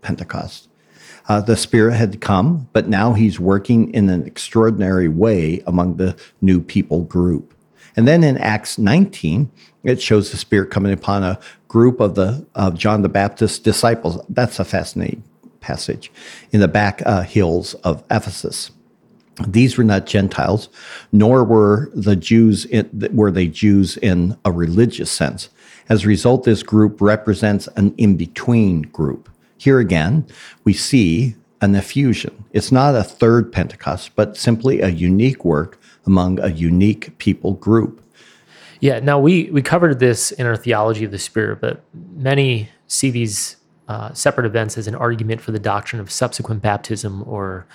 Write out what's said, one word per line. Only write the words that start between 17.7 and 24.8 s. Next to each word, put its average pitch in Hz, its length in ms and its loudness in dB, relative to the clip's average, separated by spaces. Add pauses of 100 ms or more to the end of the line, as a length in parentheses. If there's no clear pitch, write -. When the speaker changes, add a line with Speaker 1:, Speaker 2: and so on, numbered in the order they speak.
Speaker 1:
of 87 260 -2
Ephesus. - 640 -6 (760)
These 117 300 2
were 120 80 4
not 101 220 2
Gentiles, 98 640 -2 (420)
nor 113 320 6
were 110 500 4
the 104 220 0
Jews 110 480 4
in, - 480 -4
were 107 180 2
they 90 180 0
Jews 98 500 2
in 92 380 0 (100)
a 95 40 2
religious 85 600 0